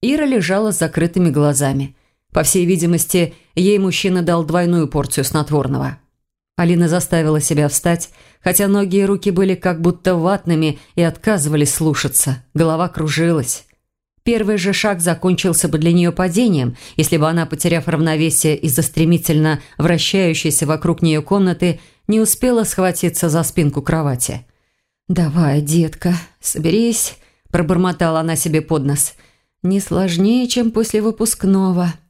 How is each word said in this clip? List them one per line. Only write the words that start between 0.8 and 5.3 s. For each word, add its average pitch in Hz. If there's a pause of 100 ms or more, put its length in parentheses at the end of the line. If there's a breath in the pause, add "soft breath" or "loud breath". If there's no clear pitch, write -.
закрытыми 170
глазами. 139 (380)
По 165
всей 175
видимости, 170 (200 loud breath)
ей 190
мужчина 185
дал 170
двойную 170
порцию 143
снотворного. 135 (580)